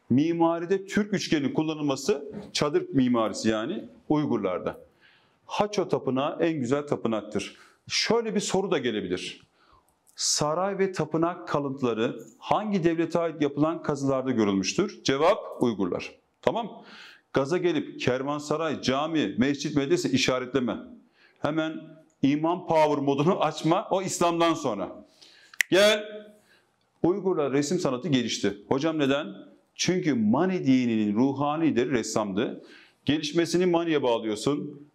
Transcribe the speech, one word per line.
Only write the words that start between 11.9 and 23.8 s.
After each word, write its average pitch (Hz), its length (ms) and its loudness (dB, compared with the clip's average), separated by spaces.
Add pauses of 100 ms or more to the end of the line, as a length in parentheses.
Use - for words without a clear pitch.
hangi 196 460 0
devlete 165 340 2
ait 160 240 0
yapılan 156 400 0
kazılarda 135 480 -2
görülmüştür? 104 720 0
Cevap 156 580 2
Uygurlar. 98 520 -2 (280)
Tamam. 202 420 -2 (480)
Gaza 139 260 0
gelip 160 420 -2
kervansaray, 147 800 -2
cami, 139 560 0
mescit, 143 380 -2
medrese 151 340 0
işaretleme. 127 640 0 (640)
Hemen 160 420 -2 (420)
iman 156 440 2
power 151 320 4
modunu 143 420 2
açma. 165 500 0